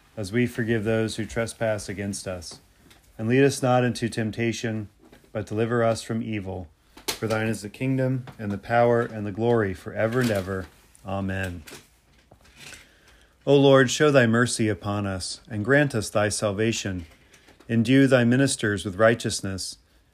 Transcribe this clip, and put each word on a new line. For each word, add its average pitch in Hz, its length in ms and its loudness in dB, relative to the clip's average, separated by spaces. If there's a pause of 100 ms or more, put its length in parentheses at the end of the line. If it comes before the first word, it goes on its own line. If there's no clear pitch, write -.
(160)
as 98 160 -8
we 120 140 2
forgive 117 380 -2
those 110 320 0
who 107 100 -6
trespass 110 600 -4
against 101 380 -8
us. 90 340 -12 (580)
And 110 100 -4
lead 131 160 6
us 139 180 0
not 123 220 4
into 120 240 -2
temptation, 110 800 -4 (440)
but 107 140 -6
deliver 113 380 0
us 113 180 0
from 113 200 -6
evil. 95 460 -8 (540)
For 113 60 -2
thine 110 180 -2
is 107 160 -4
the 104 60 -10
kingdom, 131 580 -2 (100)
and 104 140 -8
the 101 80 -4
power, 120 420 2
and 113 240 -6
the 104 60 -6
glory, 110 440 0
forever 107 440 -4
and 123 140 2
ever. 95 340 -4 (400)
Amen. 95 560 -4 (1800)
O 139 80 6
Lord, 135 380 8
show 151 180 4
thy 131 160 6
mercy 117 420 2
upon 104 380 -4
us, 95 420 -8
and 104 160 -6
grant 139 300 2
us 107 160 -4
thy 104 200 0
salvation. 104 760 -2 (600)
Endue 120 400 4
thy 127 160 6
ministers 117 600 2
with 95 120 -8
righteousness, 110 840 0 (360)